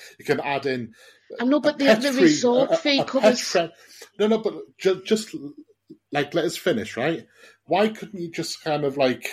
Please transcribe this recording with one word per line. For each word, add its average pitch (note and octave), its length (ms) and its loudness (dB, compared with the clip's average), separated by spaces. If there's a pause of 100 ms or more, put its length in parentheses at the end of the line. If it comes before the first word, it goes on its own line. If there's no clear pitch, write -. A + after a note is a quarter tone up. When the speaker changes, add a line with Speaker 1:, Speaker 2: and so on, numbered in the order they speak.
(180)
Speaker 1:
You - 60 -20
can - 160 0
add C#3 260 -4
in B2+ 260 -4 (480)
Speaker 2:
I A#3+ 40 -2
know, C#4 140 4
Speaker 1:
a - 20 -2
Speaker 2:
but D4 180 0
the, C#4 80 2
Speaker 1:
pet A3+ 160 4
Speaker 2:
the C#4 100 0
Speaker 1:
free, B3+ 120 2
Speaker 2:
resort C4 460 4
Speaker 1:
a, D#4+ 40 4
a, - 20 4
Speaker 2:
fee C#4+ 220 0
Speaker 1:
a - 60 0
pet - 80 -6
Speaker 2:
covers A#3+ 280 4
Speaker 1:
friend. E3+ 320 -2 (460)
No, G#3 80 2
no, A3 120 2
but D#3+ 380 -8
ju-, F#3 280 0
just, - 300 -2 (800)
like, C#3+ 220 -2
let E3 100 2
us E3+ 120 -4
finish, A#2+ 400 -2
right? C#3 300 -2 (420)
Why G3 200 2
couldn't G3 320 -10
you E3+ 100 -8
just - 320 -8
kind D3 220 -2
of, C3+ 120 -2
like, B2+ 360 0